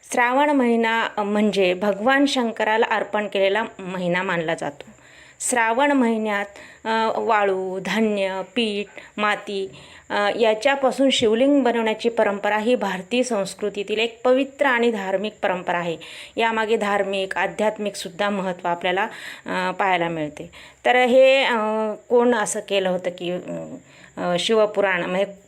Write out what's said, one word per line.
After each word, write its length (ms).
श्रावण 380
महिना 580
म्हणजे 560
भगवान 520
शंकराला 600
अर्पण 420
केलेला 360
महिना 440
मानला 320
जातो. 300
श्रावण 520
महिन्यात, 520
अ, 340
वाळू, 680
धान्य, 560
पीठ, 300
माती, 540
अ, 200
याच्यापासून 680
शिवलिंग 520
बनवण्याची 460
परंपरा 500
ही 160
भारतीय 480
संस्कृतीतील 760
एक 260
पवित्र 420
आणि 240
धार्मिक 420
परंपरा 360
आहे. 180
यामागे 400
धार्मिक, 600
आध्यात्मिकसुद्धा 920
महत्त्व 380
आपल्याला, 400
अ, 240
पाहायला 380
मिळते. 420
तर 120
हे, 480
अ, 120
कोण 260
असं 260
केलं 280
होतं 220
की, 200
अ, 220
शिवपुराण 640
म्हणजे 240